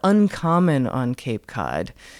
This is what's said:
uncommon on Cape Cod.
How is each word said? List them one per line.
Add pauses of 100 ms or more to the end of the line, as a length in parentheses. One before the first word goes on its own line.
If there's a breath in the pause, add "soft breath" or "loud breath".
uncommon
on
Cape
Cod. (260 loud breath)